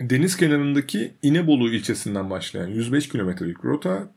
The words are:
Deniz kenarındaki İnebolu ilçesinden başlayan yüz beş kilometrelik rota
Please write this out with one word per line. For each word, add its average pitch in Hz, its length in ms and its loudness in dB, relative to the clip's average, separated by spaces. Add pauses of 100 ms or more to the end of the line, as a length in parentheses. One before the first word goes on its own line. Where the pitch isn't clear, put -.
Deniz 131 360 2
kenarındaki 143 720 2 (100)
İnebolu 147 480 4
ilçesinden 104 600 -4
başlayan 90 380 -6
yüz 117 260 -4
beş 147 160 0
kilometrelik 98 560 -4
rota 185 520 -2